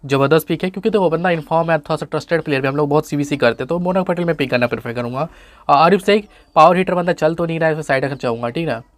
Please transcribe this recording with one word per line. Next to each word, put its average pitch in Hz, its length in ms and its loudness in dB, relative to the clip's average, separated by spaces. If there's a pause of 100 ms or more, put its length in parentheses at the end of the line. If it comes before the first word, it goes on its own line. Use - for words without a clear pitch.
ज़बरदस्त 139 440 2
पिक 165 160 -4
है, 190 60 -2
क्योंकि 196 200 -4
देखो 190 200 2
बंदा 170 220 -2
इन्फॉर्म 165 400 -2
है, 160 80 2
थोड़ा 156 160 -4
सा 156 100 -6
ट्रस्टेड 160 360 -4
प्लेयर 139 200 -2
भी, 139 60 0
हम 135 80 -2
लोग 147 140 0
बहुत 151 180 2
सीवीसी 143 300 -4
करते 120 260 0
हैं, 127 40 -8
तो 170 120 -4
मोनक 185 280 -2
पटेल 175 180 -2
मैं 165 100 0
पिक 131 160 -4
करना 123 160 0
प्रेफर 120 260 -6
करूँगा। 123 340 -6 (420)
अ, 147 40 6
आरिफ 170 320 4
शेख, 208 220 2 (280)
पावर 170 220 6
हिटर 185 180 0
बंदा 175 180 0
चल 160 220 0
तो 170 100 -4
नहीं 165 140 -4
रहा 160 100 2
है, 156 140 -2
साइड 135 220 0
रखना 139 120 -6
चाहूँगा, 120 320 -4
ठीक 160 180 -4
ना। 117 140 -4 (160)